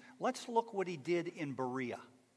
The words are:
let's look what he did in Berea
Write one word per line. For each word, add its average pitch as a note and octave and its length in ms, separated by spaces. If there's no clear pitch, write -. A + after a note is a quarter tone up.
let's B3+ 280
look A3+ 240
what F#3+ 140
he F3 100
did E3 300
in D3+ 280
Berea B2+ 460